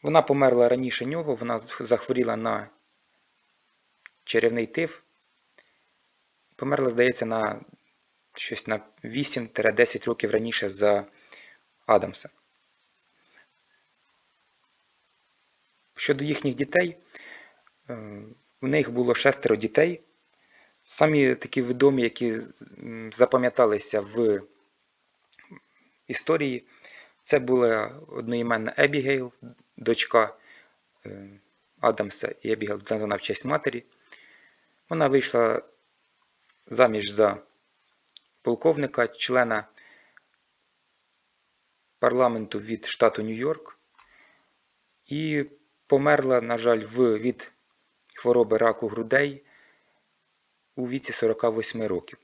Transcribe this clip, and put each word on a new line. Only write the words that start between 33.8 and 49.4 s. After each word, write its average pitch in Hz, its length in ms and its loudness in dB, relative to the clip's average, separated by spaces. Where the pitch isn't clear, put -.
Вона 160 200 0
вийшла 120 540 2
заміж 110 440 2
за 101 320 2
полковника, 135 640 0
члена 117 600 -2
парламенту 120 600 0
від 107 280 -10
штату - 360 0
Нью-Йорк, 113 560 -8
і 151 380 -4
померла, 139 540 4
на 117 180 -2
жаль, 113 260 2
в-, 113 340 2
від 123 340 -6
хвороби 117 440 2
раку 113 300 2
грудей 135 560 -2